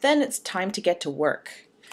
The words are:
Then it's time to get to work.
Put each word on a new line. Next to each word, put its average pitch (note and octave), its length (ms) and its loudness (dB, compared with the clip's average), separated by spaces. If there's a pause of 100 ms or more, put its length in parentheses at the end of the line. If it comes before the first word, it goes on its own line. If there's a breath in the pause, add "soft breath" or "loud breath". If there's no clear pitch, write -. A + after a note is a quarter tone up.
Then D4 180 6
it's C4+ 180 -2
time F#3+ 340 -4
to G#3+ 100 -6
get F3 180 2
to D3+ 100 -6
work. - 600 -4 (220 loud breath)